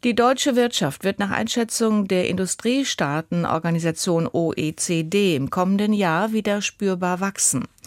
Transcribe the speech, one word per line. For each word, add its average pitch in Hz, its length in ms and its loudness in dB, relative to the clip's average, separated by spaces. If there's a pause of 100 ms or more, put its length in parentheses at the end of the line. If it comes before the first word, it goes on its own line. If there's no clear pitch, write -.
Die 240 100 2
deutsche 247 420 4
Wirtschaft 240 480 0
wird 196 140 0
nach 202 140 -2
Einschätzung 220 760 0
der 185 220 0
Industriestaatenorganisation 170 2000 0
O 165 240 0
E 156 200 -4
C 165 260 -2
D 180 340 2
im 135 140 -2
kommenden 196 420 0
Jahr 196 420 0
wieder 208 280 0
spürbar 185 580 -2
wachsen. - 480 -2 (200)